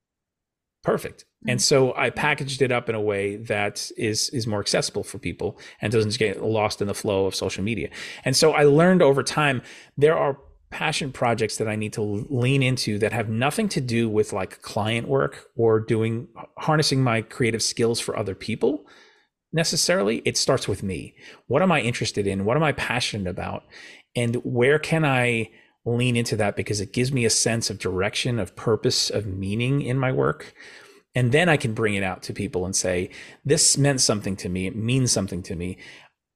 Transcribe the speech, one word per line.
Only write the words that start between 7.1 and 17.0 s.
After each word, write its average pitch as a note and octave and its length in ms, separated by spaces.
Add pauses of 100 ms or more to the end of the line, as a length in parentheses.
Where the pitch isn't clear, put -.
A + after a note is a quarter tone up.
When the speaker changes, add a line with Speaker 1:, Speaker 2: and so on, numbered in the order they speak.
Speaker 1:
of F#2+ 80
social F#2+ 280
media. G2+ 280 (340)
And - 120
so E3 160
I D3+ 120
learned E3 380
over C#3 200
time, C#3+ 400 (340)
there D3+ 200
are D3 220 (320)
passion D3+ 420
projects A2+ 460
that A2 100
I G#2+ 80
need G#2+ 160
to - 80
l-, G#2 280
lean C3 340
into B2 360
that G2+ 140
have A2+ 160
nothing C3+ 420
to D#3+ 100
do A#2 280
with, G#2+ 240
like, F#2+ 300
client A2+ 440
work C#3+ 400 (100)
or A2+ 220
doing, A2+ 480 (320)
harnessing D3 440